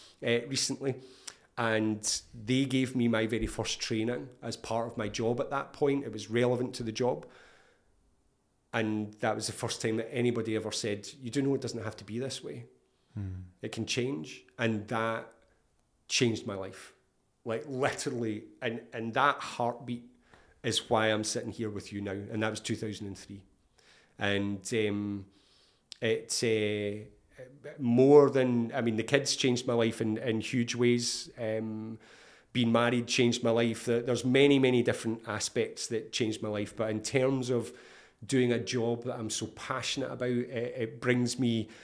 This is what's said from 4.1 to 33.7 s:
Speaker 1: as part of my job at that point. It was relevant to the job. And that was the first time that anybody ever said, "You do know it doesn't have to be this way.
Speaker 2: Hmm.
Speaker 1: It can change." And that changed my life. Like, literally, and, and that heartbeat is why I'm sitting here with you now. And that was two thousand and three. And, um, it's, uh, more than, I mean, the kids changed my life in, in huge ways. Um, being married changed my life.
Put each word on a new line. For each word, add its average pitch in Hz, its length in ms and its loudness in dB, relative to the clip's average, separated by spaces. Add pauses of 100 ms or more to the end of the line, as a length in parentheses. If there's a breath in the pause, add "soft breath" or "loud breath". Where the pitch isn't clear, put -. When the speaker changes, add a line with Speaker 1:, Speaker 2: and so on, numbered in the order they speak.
Speaker 1:
as 117 140 -6
part 117 300 -4
of 113 100 -10
my 107 120 -2
job 117 320 0
at - 100 -4
that 139 220 -4
point. 139 320 2
It 110 80 -8
was 104 180 -10
relevant 123 460 2
to 123 80 -6
the 110 80 -4
job. 131 340 0 (1500 soft breath)
And 107 420 -2
that 110 200 -2
was 107 140 -6
the 113 40 -6
first - 300 -6
time 113 140 0
that 113 180 -6
anybody 117 400 0
ever 107 160 -4
said, 104 380 -6 (120)
"You 120 120 -10
do 139 100 0
know 139 140 2
it - 40 -4
doesn't 117 220 -8
have 107 140 -8
to - 80 -18
be 107 160 -8
this 131 240 -8
way. 120 220 -12 (480)
Speaker 2:
Hmm. 92 260 -8 (200)
Speaker 1:
It 110 120 -8
can 113 140 -6
change." 139 580 -4 (120)
And 113 300 0
that 113 460 -4 (760)
changed 110 400 0
my 101 80 -6
life. - 400 -12 (500)
Like, 117 220 -4
literally, 123 800 -2 (180)
and, 120 200 -4 (100)
and 113 220 -6
that 135 260 4
heartbeat 120 640 -4 (580 soft breath)
is - 260 0
why 110 200 4
I'm 107 160 2
sitting 117 260 -4
here 110 200 -6
with 101 220 -10
you 101 80 -6
now. 98 120 -4 (180)
And 110 140 -4
that 110 60 0
was 107 100 -6
two 110 160 -4
thousand 104 320 -8
and 95 100 -12
three. 95 240 -16 (760 soft breath)
And, 101 440 -2 (140)
um, 101 520 -2 (720 soft breath)
it's, 113 440 -2
uh, 104 540 0 (800)
more 135 520 10
than, 120 440 2
I 135 60 -2
mean, 113 160 0
the 110 80 0
kids 139 320 2
changed 123 280 2
my 123 100 0
life 113 260 2
in, 110 180 0
in 113 220 0
huge 120 340 -2
ways. 120 640 2
Um, 110 600 -4 (540 loud breath)
being 117 200 2
married 120 340 4
changed 120 380 4
my 117 60 4
life. 117 340 2